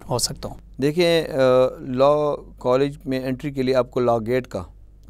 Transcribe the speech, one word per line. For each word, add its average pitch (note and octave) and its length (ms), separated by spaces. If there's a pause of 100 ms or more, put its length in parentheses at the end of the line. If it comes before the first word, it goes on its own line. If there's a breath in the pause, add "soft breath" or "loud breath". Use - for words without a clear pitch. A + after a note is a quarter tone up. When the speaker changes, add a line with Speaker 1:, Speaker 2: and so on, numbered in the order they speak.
Speaker 1:
हो B2 100
सकता - 300
हूँ। - 100 (200)
Speaker 2:
देखिए, E3 420
अ, D3+ 60 (540)
लॉ C#3+ 540
कॉलेज C#3 720
में C3 180
एंट्री C3 260
के C3+ 120
लिए C3 120
आपको B2+ 240
लॉ A#2+ 200
गेट B2 280
का, F#2 180 (440)